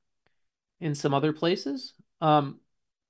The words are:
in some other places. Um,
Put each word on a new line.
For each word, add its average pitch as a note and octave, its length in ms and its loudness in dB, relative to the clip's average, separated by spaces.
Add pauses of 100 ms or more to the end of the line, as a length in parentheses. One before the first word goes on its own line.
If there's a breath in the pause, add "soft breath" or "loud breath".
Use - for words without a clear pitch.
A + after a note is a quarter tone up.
(800)
in D3+ 160 -2
some C#3+ 180 0
other D3 180 2
places. F#3+ 640 -4 (280)
Um, D3+ 380 2 (500)